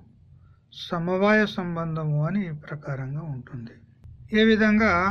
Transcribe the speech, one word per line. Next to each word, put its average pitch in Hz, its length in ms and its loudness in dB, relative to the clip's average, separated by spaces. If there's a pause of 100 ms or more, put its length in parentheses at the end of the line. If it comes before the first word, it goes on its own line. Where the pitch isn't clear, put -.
(880)
సమవాయ 185 520 2 (160)
సంబంధము 160 640 -4 (100)
అని 202 120 -2 (100)
ఈ - 20 -8 (140)
ప్రకారంగా 143 560 -8 (120)
ఉంటుంది. 123 400 -14 (640)
ఏ 220 120 6
విధంగా 214 420 4 (180)